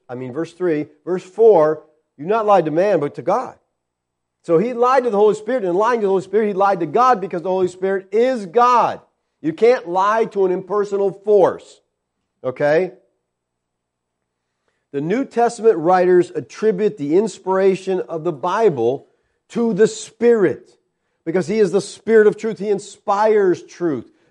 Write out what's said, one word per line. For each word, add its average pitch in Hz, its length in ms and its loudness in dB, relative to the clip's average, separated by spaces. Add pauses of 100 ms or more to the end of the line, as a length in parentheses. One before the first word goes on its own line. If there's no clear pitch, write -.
I 127 60 -12
mean, 127 180 -12
verse 160 220 -10
three. 156 340 -4 (160)
Verse 180 180 -6
four, 160 600 2 (320)
you 143 100 -14
not 214 200 -2
lied 196 180 4
to 156 60 -4
man, 180 280 0
but 143 160 -4
to 139 80 -14
God. 190 360 -4 (840)
So 165 160 0
he 240 160 -2
lied 254 300 2
to 240 60 -2
the 202 60 -2
Holy 208 200 2
Spirit, 226 280 -6
and 175 140 -2
lying 233 220 0
to 202 60 -2
the 190 40 0
Holy 190 120 0
Spirit, 214 260 -2
he 208 40 -4
lied 196 280 0
to 170 60 -4
God 226 340 2
because 180 220 -8
the 180 60 -8
Holy 185 200 -2
Spirit 190 420 -6
is 233 340 0
God. 202 560 2 (400)
You 156 120 -6
can't 220 360 0
lie 202 380 0
to 190 180 -2
an 185 60 0
impersonal 196 640 -2
force. 185 680 0 (640)
Okay? 147 500 -2 (2000)
The 143 100 -6
New 202 240 -4
Testament 226 540 0
writers 180 560 2
attribute 196 640 -2
the 143 180 -2
inspiration 190 840 -2
of 160 240 -10
the 170 80 -4
Bible 147 720 0 (440)
to 233 220 -2
the 202 140 4
Spirit 214 920 -2 (480)
because 165 220 -4
he 214 140 -2
is 190 100 2
the 185 100 0
Spirit 214 460 2
of 208 100 2
truth. 220 220 -8
He 202 100 -8
inspires 202 920 0
truth. 143 480 -8 (200)